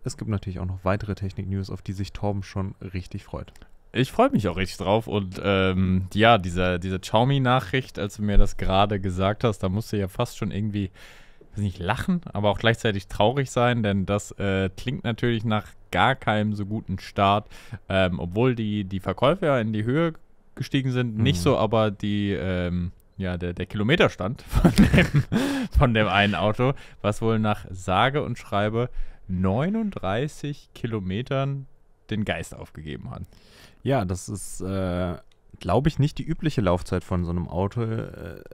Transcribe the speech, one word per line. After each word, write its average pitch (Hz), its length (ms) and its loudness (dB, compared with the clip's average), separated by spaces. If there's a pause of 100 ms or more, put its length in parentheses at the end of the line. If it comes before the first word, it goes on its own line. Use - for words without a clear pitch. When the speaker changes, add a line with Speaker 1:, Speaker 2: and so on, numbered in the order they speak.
Speaker 1:
es - 140 -8
gibt 110 140 -6
natürlich 95 260 -4
auch 92 80 -6
noch 92 160 -6
weitere 101 320 0
Technik-News, 95 560 -6
auf 92 140 -8
die 101 100 -6
sich 95 180 -6
Torben 101 300 -4
schon 95 400 -6
richtig 95 420 -10
freut. - 300 -12 (380)
Speaker 2:
Ich 131 200 0
freue 269 200 4
mich 120 160 2
auch 85 100 -2
richtig 95 200 -2
drauf 104 280 2
und, 95 380 -4
ähm, 95 680 2
ja, 110 280 6
diese, 90 400 0
diese 92 200 -4
Xiaomi-Nachricht, 127 1000 0
als 104 160 -6
du 104 80 -8
mir 104 160 6
das 101 180 8
gerade 98 420 2
gesagt 95 440 0
hast, 110 160 2
da 95 100 -2
musst 104 240 -4
du 107 60 0
ja 95 80 -2
fast - 320 -6
schon 107 100 -4
irgendwie, 101 400 -2 (600)
weiß 104 100 -6
nicht, 98 160 -2
lachen, 123 440 -2 (120)
aber 101 160 2
auch 95 80 2
gleichzeitig 113 500 0
traurig 123 440 0
sein, 120 320 2
denn 98 240 0
das, 101 320 -2
äh, 95 360 0
klingt - 280 -6
natürlich 117 420 0
nach 107 220 -2 (240)
gar 113 240 4
keinem 107 400 0
so 104 100 -4
guten 98 340 -6
Start, 101 480 2 (400)
ähm, 92 320 2
obwohl 110 340 2
die, 104 300 -2
die 95 160 -6
Verkäufe 165 460 0
ja 139 160 2
in 110 100 -2
die 107 140 -2
Höhe 160 260 0 (440)
gestiegen 135 360 -2
sind, 123 260 -2
nicht 107 200 2
Speaker 1:
Mhm. 87 60 -2
Speaker 2:
so 127 140 4
aber 110 320 4
die, 101 420 -2
ähm, 90 600 -2 (240)
ja, 90 220 -4
der, 87 160 -4
der 92 120 -6
Kilometerstand 107 760 2
<laughs> - 80 -20
von - 260 6
dem, - 480 6 (480)
von 131 220 4
dem 107 160 4
einen 101 260 4
Auto, 107 380 2 (280)
was 104 200 0
wohl 113 180 2
nach 107 300 0
sage 104 540 0
und 120 140 -6
schreibe 107 520 -2 (400)
neununddreißig 139 1500 -2
Kilometern 127 880 -4 (440)
den 104 160 -2
Geist 85 280 -4
aufgegeben - 580 -12
hat. - 100 -10 (600)
Speaker 1:
Ja, 123 220 0
das 90 240 -4
ist, - 320 -10
äh, 92 560 -2 (460)
glaub 110 260 2
ich, - 100 -2
nicht 139 200 2
die - 80 -6
übliche 156 340 -2
Laufzeit 90 460 0
von 90 180 -2
so 85 80 -4
einem 87 160 -4
Auto. 101 360 -2
Äh, 110 600 -8 (100)